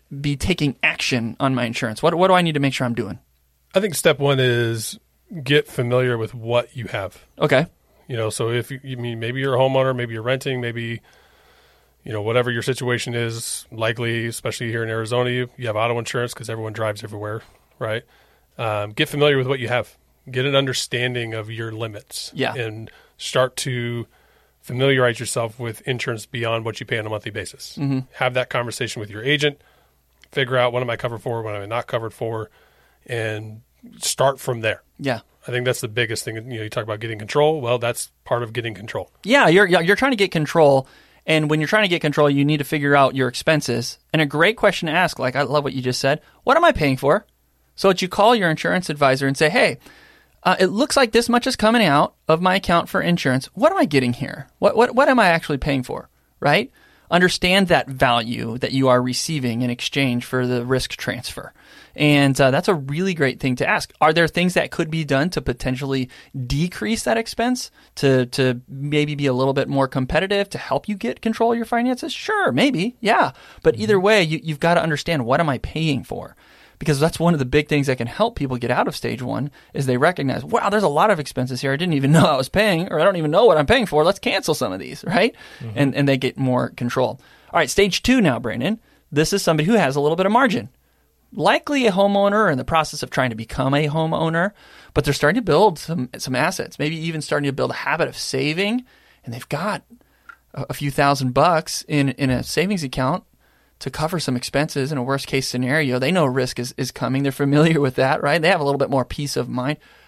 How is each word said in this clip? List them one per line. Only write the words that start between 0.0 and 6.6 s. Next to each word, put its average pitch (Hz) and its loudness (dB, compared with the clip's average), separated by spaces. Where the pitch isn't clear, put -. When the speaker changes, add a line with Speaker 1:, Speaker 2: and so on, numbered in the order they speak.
Speaker 1:
be 143 -2
taking 147 0
action 120 -2
on 131 0
my 120 -2
insurance? 113 -6
What, 170 4
what 185 4
do 185 6
I 180 6
need 165 0
to 147 0
make 139 0
sure 127 -2
I'm 120 -2
doing? 143 -6
Speaker 2:
I 190 4
think 196 -2
step 143 2
one 139 2
is 120 0
get 143 2
familiar 123 0
with 110 -6
what 117 -2